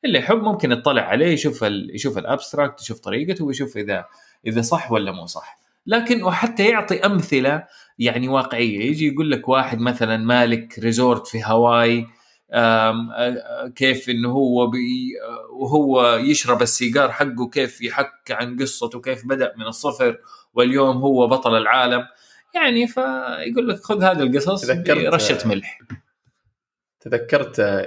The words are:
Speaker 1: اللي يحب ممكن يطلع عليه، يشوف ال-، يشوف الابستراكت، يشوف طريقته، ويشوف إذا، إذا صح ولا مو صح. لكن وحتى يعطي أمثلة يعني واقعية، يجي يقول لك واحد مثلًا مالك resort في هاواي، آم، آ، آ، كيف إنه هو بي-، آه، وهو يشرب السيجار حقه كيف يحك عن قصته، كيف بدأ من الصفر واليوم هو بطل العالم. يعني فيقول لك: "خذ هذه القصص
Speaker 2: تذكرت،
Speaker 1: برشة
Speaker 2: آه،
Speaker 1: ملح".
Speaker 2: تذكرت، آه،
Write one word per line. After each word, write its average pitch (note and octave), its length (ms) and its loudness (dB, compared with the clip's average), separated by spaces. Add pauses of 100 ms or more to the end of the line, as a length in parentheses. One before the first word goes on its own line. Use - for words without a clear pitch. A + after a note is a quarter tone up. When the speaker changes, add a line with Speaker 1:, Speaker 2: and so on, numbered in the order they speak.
Speaker 1:
اللي F#3 140 2
يحب G#3+ 240 2
ممكن G3 280 0
يطلع A#2+ 300 2
عليه، G#2+ 260 2
يشوف D3+ 360 0
ال-، G2+ 320 -4
يشوف A#2 220 -4
الابستراكت، C#3 640 -4
يشوف - 180 -12
طريقته، D#3 460 -4
ويشوف C3+ 320 -6
إذا، G2+ 280 -4 (420)
إذا A2+ 140 0
صح A#2+ 300 -2
ولا G2+ 200 -2
مو F2+ 140 -12
صح. - 340 -16 (260)
لكن A#3 380 0
وحتى G3+ 460 0
يعطي G#3 360 0
أمثلة D#3 580 0 (360)
يعني A#2+ 280 0
واقعية، A#2+ 520 0
يجي D3+ 280 0
يقول D3 240 -2
لك B2+ 180 -4
واحد B2+ 300 0
مثلًا A#2+ 380 0
مالك A#2 600 2
resort A#2 480 2
في A2+ 140 -8
هاواي، A#2 580 4 (540)
آم، A2+ 580 2
آ، - 60 -14
آ، B2 580 -4
كيف C3 340 0
إنه A#2+ 220 -2
هو B2 360 2
بي-، B2+ 460 -4 (140)
آه، A#2 260 -16
وهو C3 640 4
يشرب B2 460 2
السيجار B2 500 2
حقه B2 380 -2
كيف B2+ 320 -4
يحك - 500 -6
عن B2 260 -6
قصته، B2 440 -6
كيف B2 240 -6
بدأ B2+ 320 -2
من A2 100 -8
الصفر B2+ 500 -2 (360)
واليوم B2+ 440 2
هو C3 300 2
بطل A#2+ 300 2
العالم. B2 460 2 (520)
يعني B3 320 0
فيقول B3+ 840 -4
لك: - 140 -6
"خذ G#3 200 -2
هذه F3+ 200 4
القصص C#3+ 380 0
Speaker 2:
تذكرت، D3+ 500 0
Speaker 1:
برشة D3+ 320 2
Speaker 2:
آه، A#2 40 0
Speaker 1:
ملح". G2 320 -4 (1200)
Speaker 2:
تذكرت، A#2+ 600 0
آه، G#2 60 4 (220)